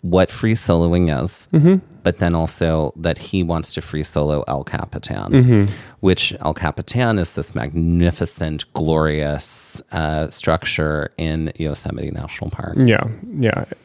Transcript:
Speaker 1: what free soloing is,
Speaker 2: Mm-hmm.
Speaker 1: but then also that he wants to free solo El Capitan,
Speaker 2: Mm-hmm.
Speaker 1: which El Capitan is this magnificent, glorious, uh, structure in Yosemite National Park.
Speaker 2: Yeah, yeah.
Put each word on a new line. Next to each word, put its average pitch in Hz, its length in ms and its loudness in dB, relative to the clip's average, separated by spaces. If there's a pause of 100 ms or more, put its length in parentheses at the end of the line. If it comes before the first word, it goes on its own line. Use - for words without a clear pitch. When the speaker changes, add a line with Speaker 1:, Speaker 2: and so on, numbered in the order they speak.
Speaker 1:
what 90 280 4
free 110 220 0
soloing 85 560 4 (140)
is, - 300 -8
Speaker 2:
Mm-hmm. 170 240 6 (260)
Speaker 1:
but 175 160 0
then 87 160 2
also 80 600 0
that 80 220 -2
he 92 260 -2
wants 82 300 -2
to - 80 -6
free 76 220 -6
solo 76 440 0
El 69 160 -4
Capitan, - 680 -6
Speaker 2:
Mm-hmm. 123 320 6 (360)
Speaker 1:
which - 400 2
El 78 140 -2
Capitan 113 640 0
is 85 120 -2
this - 220 -8
magnificent, 80 1200 0
glorious, 78 1080 -2 (100)
uh, 78 380 -2
structure 78 880 -2
in 80 400 -4
Yosemite - 540 -6
National - 380 -8
Park. - 280 -6
Speaker 2:
Yeah, 120 260 4 (360)
yeah. - 260 0 (200)